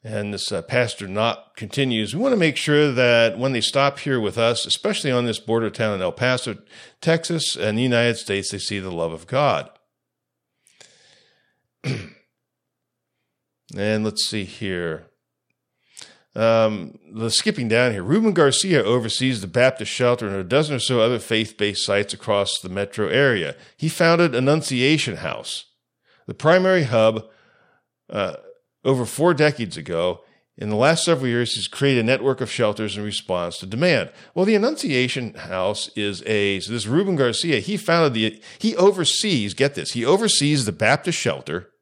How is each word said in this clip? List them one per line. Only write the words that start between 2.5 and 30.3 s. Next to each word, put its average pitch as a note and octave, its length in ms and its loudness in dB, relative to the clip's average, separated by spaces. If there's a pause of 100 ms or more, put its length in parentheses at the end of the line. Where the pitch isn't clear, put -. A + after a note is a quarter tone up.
sure D3 340 2
that A#2 480 4
when C3 140 0
they A#2 80 0
stop C#3 380 0
here C3 200 -2
with G#2 180 -2
us, A#2 280 0
especially - 460 -2
on B2 140 0
this A2+ 140 -4
border A2+ 300 -2
town G#2 260 -2
in F#2 60 -4
El F2+ 100 0
Paso, B2 460 -2 (420)
Texas, E3 560 0
and G#2+ 220 -2
the B2 60 0
United A#2+ 340 2
States, G2 340 -4
they G2+ 60 -8
see G2 220 -6
the F#2 120 -8
love E2 220 -4
of D#2+ 140 -14
God." B2+ 420 0 (2250)
<clears throat> C#3 60 -6 (1900)
And G#2+ 280 -2
let's G#2+ 220 -4
see G#2+ 180 -6
here. F2 640 -6 (1300)
Um, A2 640 2 (120)
the A2+ 200 -4
skipping G3+ 360 -2
down A#2 240 4
here. G2 120 -4
Ruben G3+ 300 2
Garcia D#3 500 4
oversees A#2 580 0
the G2 60 -10
Baptist B2 440 2
shelter B2 360 0
and G2 80 -4
a G2 80 -4
dozen C#3+ 320 0
or B2 40 -4
so A#2+ 200 0
other A#2 180 4
faith-based G#2+ 680 -2
sites G2+ 300 0
across G2+ 460 -2
the F2+ 100 -12
metro G2+ 380 -4
area. G#2 480 0 (220)
He D#3 120 -4
founded E3+ 460 2
Annunciation C3+ 800 0
House, - 480 -8 (640)
the - 80 -10
primary F#3 480 4
hub, A2 420 2 (840)
uh, F#2+ 240 -4 (480)
over B2+ 220 2
four E3 280 2
decades C3+ 440 0
ago. E2+ 440 -2 (340)